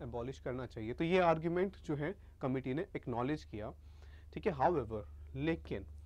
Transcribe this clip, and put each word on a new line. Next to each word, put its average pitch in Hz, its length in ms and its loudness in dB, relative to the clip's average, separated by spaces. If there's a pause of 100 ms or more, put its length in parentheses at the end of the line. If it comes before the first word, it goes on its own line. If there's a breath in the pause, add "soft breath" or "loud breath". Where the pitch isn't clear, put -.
एबॉलिश 123 380 -6
करना 131 260 -4
चाहिए। 113 280 -4
तो 170 100 0
ये 180 160 6
आर्ग्यूमेंट 170 580 4
जो 156 180 -2
है 151 200 0 (260 soft breath)
कमेटी 131 320 2
ने 160 220 0
एक्नॉलेज 135 480 0
किया, 110 300 -8 (600 loud breath)
ठीक - 140 -2
है। 185 60 4
However, 131 480 4 (340)
लेकिन, 143 500 -2 (200)